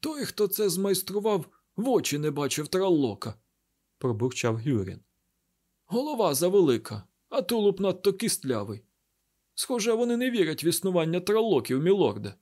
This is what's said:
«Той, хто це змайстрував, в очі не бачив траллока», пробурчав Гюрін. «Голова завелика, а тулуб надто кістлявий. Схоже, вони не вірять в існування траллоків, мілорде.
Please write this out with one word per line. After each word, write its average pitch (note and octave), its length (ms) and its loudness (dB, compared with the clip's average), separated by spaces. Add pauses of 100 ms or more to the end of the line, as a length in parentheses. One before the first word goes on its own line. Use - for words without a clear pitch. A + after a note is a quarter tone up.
«Той, D4 240 -6
хто G#3 240 -2
це G#3 200 0
змайстрував, G3 760 0 (300)
в A#3 120 -2
очі E3 300 2
не D3+ 120 -2
бачив C#3+ 380 -4
траллока», D3 680 0 (640)
пробурчав A#2+ 580 -2
Гюрін. A2 440 -2 (880)
«Голова A#3 480 0
завелика, D3+ 720 2 (240)
а - 140 -2
тулуб G3+ 380 2
надто G3 320 0
кістлявий. A#2 680 -4 (720)
Схоже, A#3 380 -2
вони A#3+ 240 2
не B3 140 0
вірять D#3+ 340 0
в - 20 2
існування F3 540 0
траллоків, F3+ 600 2
мілорде. A#2 600 2